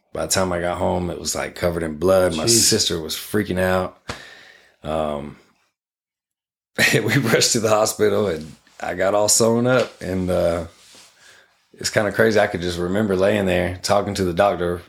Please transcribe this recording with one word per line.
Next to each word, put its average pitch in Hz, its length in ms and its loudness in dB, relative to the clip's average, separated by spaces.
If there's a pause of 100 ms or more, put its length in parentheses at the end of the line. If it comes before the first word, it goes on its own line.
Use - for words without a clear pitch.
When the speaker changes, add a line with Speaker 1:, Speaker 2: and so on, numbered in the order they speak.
(140)
Speaker 1:
By 80 100 -4
the 80 80 -4
time 92 200 0
I 87 80 -2
got 87 180 -2
home, 90 320 -2
it 76 100 -8
was, 80 140 -6
like, 71 200 -6
covered 85 280 -2
in 78 160 -6
blood. 90 360 2
My 80 100 -4
Speaker 2:
Jeez. 117 160 2
Speaker 1:
sister 101 400 0
was 78 140 -8
freaking 92 440 -4
out. 92 400 -2 (840)
Um, 76 540 -6 (1400)
<laughs> - 160 2
we 110 240 0
rushed 120 340 2
to 120 80 0
the 110 80 0
hospital, 107 600 2
and 78 240 -6 (280)
I - 140 -6
got 95 200 2
all 104 140 2
sewn 117 380 2
up. 123 240 2 (100)
And, 92 300 -2
uh, 87 360 0 (1080)
it's - 160 -6
kinda 104 220 2
crazy. 110 280 4
I 104 60 4
could 92 160 -6
just 87 160 -4
remember 98 380 0
laying 101 300 2
there 90 360 0
talking 101 320 0
to 92 100 -2
the 87 80 0
doctor, 90 560 0